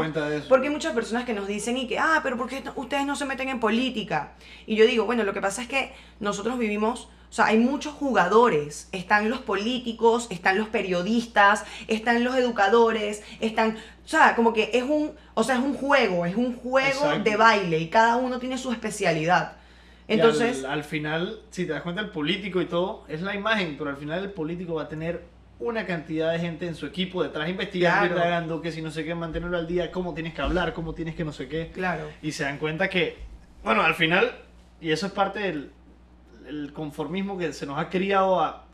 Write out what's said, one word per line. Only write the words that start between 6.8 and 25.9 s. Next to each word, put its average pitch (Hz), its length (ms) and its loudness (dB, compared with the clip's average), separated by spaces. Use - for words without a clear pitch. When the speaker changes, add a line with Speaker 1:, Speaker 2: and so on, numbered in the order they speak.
Speaker 2:
o - 40 -20
sea, - 140 4
hay 220 100 6
muchos 285 360 2
jugadores, 202 1000 4
están 208 360 2
los 254 100 -2
políticos, 226 920 0
están 190 280 0
los 214 120 0
periodistas, 202 960 2
están 233 360 2
los 254 140 0
educadores, 220 840 4
están, 220 360 0
o - 20 -20
sea, 277 280 6
como 233 180 4
que 214 200 0
es 247 100 2
un, 302 280 0
o 220 100 2
sea, 254 120 0
es 240 60 2
un 277 120 0
juego, 233 520 2
es 180 120 -2
un 247 180 0
juego 262 500 0
Speaker 1:
Exacto. - 240 2
Speaker 2:
de 208 60 2
baile 202 440 4
y 165 100 -4
cada 226 260 6
uno 254 240 -2
tiene 254 180 -6
su 254 140 -6
especialidad. 170 880 0
Speaker 1:
Y 208 60 0
al 220 60 4
Speaker 2:
Entonces 226 440 4
Speaker 1:
al 147 220 -4
final, 160 640 -4
si 180 160 -6
te 151 80 -2
das 139 80 -6
cuenta, 175 200 -6
el 208 100 -8
político 180 500 -2
y 151 40 -2
todo, 180 440 -2
es 156 120 -8
la 202 140 -6
imagen, 196 420 0
pero 143 120 -6
al 135 80 -6
final 151 260 -6
el 196 80 -8
político 165 440 -6
va 147 80 -4
a 147 40 -12
tener 165 380 -6
una 226 260 -4
cantidad 160 460 -2